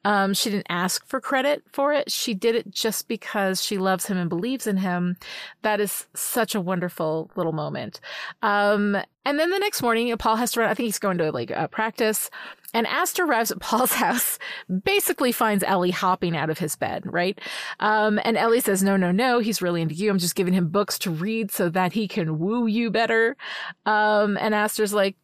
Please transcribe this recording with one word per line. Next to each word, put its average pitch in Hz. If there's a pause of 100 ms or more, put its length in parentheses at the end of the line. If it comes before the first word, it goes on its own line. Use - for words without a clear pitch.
Um, 202
she -
didn't 185
ask 180
for 262
credit 277
for 285
it. 269
She -
did 226
it 214
just -
because 196
she 208
loves 190
him 190
and 175
believes 226
in 196
him. 180 (440)
That 214
is -
such -
a 196
wonderful 170
little 165
moment. 147 (400)
Um, 202 (280)
and 285
then 339
the 381
next 415
morning, 233
you 233
know, 233
Paul 220
has 233
to 233
run. 220
I -
think -
he's 208
going 190
to, 156
like, 120
uh, 156
practice. 220 (440)
And 226
Aster 359
arrives 233
at -
Paul's 240
<laughs> -
house, 240 (440)
basically 370
finds 208
Ellie 180
hopping 185
out 156
of 156
his 165
bed, -
right? 180 (400)
Um, 214
and 208
Ellie 226
says, 190
"No, 196
no, 180
no, 240
he's 214
really 170
into 156
you. 202
I'm 196
just 170
giving 185
him 180
books 196
to 180
read 208
so 175
that 180
he 220
can 160
woo 226
you 226
better." 226 (480)
Um, 214
and 214
Aster's 208
like 196